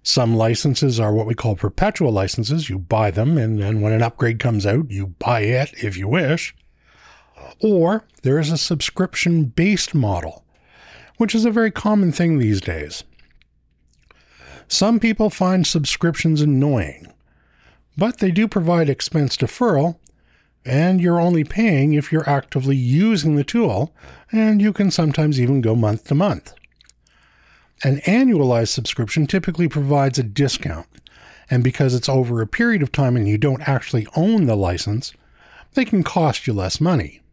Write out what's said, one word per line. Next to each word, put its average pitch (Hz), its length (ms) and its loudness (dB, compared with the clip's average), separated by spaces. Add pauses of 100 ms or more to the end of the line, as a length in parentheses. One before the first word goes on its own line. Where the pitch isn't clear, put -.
Some 117 360 0
licenses 117 600 0
are 107 160 0
what 110 140 0
we 117 80 -2
call 107 220 -2
perpetual 156 560 0
licenses. 117 560 -2
You 95 100 -6
buy 104 320 0
them, 127 260 0
and 110 240 -2
then 104 200 -2
when 107 100 0
an 110 100 2
upgrade 117 380 -2
comes 110 260 -2
out, 123 240 0
you 98 180 -6
buy 110 340 -2
it 123 320 -2 (100)
if 98 140 -6
you 95 100 -6
wish. 147 480 -2 (1040)
Or 202 460 2 (180)
there 139 160 2
is 151 100 -2
a 165 80 0
subscription-based 170 1400 0
model, 92 520 -2 (720)
which 226 180 0
is 220 80 2
a 233 80 2
very 226 200 2
common 202 420 2
thing 165 260 2
these 107 220 2
days. 80 420 -10 (1700)
Some 220 320 2
people 220 280 0
find 185 380 0
subscriptions 160 720 0
annoying, 135 720 0 (840)
but 214 220 -2
they 190 120 2
do 208 160 2
provide 170 420 0
expense 143 460 -2
deferral, 170 640 0 (680)
and 165 340 2
you're 170 220 2
only 170 240 2
paying 156 480 2
if 147 180 -2
you're 156 180 0
actively 139 460 0
using 151 600 2
the 139 80 0
tool, 180 500 -2 (340)
and 220 320 2
you 208 120 2
can 196 180 2
sometimes 151 480 2
even 127 220 2
go 113 120 2
month 110 300 0
to - 100 -4
month. 165 400 -2 (1300)
An 139 200 0
annualized 160 680 2
subscription 127 580 -2
typically 175 440 -2
provides 139 500 0
a 127 40 -2
discount, 104 600 -4 (640)
and 123 140 2
because 127 320 2
it's 120 140 -2
over 120 320 0
a 110 40 -2
period 226 380 0
of 131 80 -4
time 131 240 0
and 107 120 0
you 107 100 2
don't 131 320 0
actually 123 360 -2 (120)
own 196 280 2
the 113 120 2
license, 95 560 -4 (600)
they 262 100 2
can 190 180 0
cost - 420 -2
you 123 60 -2
less 95 300 -4
money. 143 400 -2 (120)